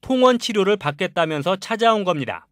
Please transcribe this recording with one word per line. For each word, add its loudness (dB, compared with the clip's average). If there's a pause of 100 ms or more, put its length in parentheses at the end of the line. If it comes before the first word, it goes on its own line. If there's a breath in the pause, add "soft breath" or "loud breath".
통원 2
치료를 0
받겠다면서 -2
찾아온 0
겁니다. -4